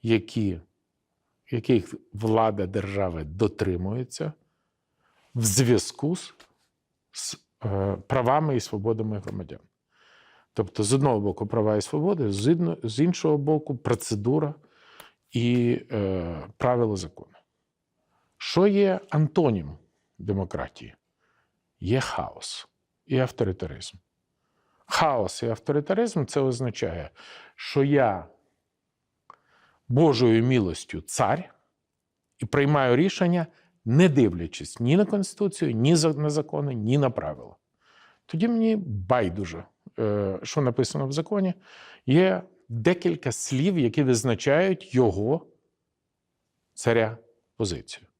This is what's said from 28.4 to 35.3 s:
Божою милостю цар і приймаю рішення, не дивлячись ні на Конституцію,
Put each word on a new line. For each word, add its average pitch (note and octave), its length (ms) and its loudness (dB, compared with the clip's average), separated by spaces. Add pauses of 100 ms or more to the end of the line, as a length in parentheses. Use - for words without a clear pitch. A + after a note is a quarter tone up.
Божою A#2+ 560 4
милостю G2+ 560 0
цар C3 540 -2 (840)
і A2+ 80 -6
приймаю C#3 500 4
рішення, F3 500 2 (380)
не D3+ 240 6
дивлячись F2 720 0
ні B2+ 160 4
на G3+ 80 6
Конституцію, G3 680 -2